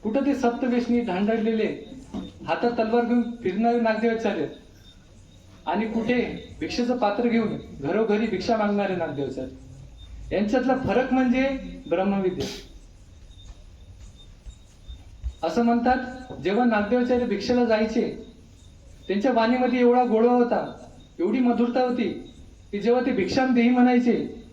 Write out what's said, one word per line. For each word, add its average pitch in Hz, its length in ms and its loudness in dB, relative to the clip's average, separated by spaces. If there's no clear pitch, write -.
कुठं 247 220 0
ते 277 100 2
सप्तव्यसनी 240 640 0
ढांढळलेले, 208 960 -2
हातात 202 240 0
तलवार 226 340 2
घेऊन 240 180 2
फिरणारे 226 360 2
नागदेवाचार्य 220 680 0
आणि 196 220 -2
कुठे 226 600 -2
भिक्षेचं 233 380 -2
पात्र 214 320 0
घेऊन 220 280 0
घरोघरी 208 460 0
भिक्षा 220 300 0
मागणारे 202 380 0
नागदेवाचार्य, 143 600 -6
यांच्यातला 254 420 0
फरक 247 360 0
म्हणजे 262 360 2
ब्रह्मविद्या. 185 580 0
असं 233 200 2
म्हणतात, 240 720 0
जेव्हा 202 320 0
नागदेवाचार्य 240 600 2
भिक्षेला 233 400 0
जायचे, - 680 -2
त्यांच्या 208 240 0
वाणीमध्ये 240 480 2
एवढा 247 240 6
गोडवा 233 300 4
होता, 214 440 0
एवढी 214 200 0
मधुरता 240 420 2
होती 233 520 -2
की 202 80 -4
जेव्हा 247 260 2
ते 269 60 0
"भिक्षाम 254 420 0
देही" 240 160 4
म्हणायचे 247 840 2